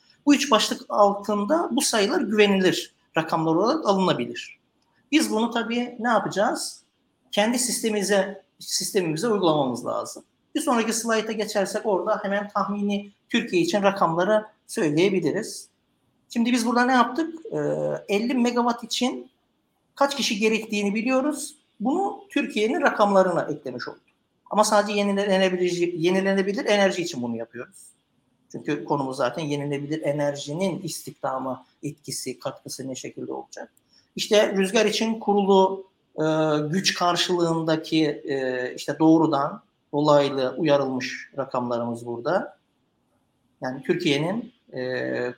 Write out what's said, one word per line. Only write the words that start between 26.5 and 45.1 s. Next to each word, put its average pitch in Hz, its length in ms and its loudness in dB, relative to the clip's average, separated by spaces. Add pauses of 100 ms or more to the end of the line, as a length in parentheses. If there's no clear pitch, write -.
enerji 196 360 2
için 135 200 -6
bunu 117 140 -4
yapıyoruz. - 400 -12 (760)
Çünkü - 320 -6
konumuz 135 320 -2
zaten 131 280 -2
yenilenebilir 143 580 -4
enerjinin 147 800 -2
istihdama 131 840 -8 (180)
etkisi, - 560 -10
katkısı 131 500 -10
ne 127 60 -8
şekilde 127 380 -12
olacak? - 400 -14 (440)
İşte 208 400 2
rüzgar 196 300 4
için 220 340 -2
kurulu, 190 640 4 (320)
e, 156 80 -2 (460)
güç 185 240 0
karşılığındaki, 165 1120 0
e, 131 680 -4
işte - 240 -6
doğrudan 160 640 4 (300)
dolaylı 143 680 4
uyarılmış 139 800 0
rakamlarımız 120 680 -4
burada. 131 500 -4 (1080)
Yani 131 200 -6
Türkiye'nin, 156 720 0 (200)
e, 127 640 -4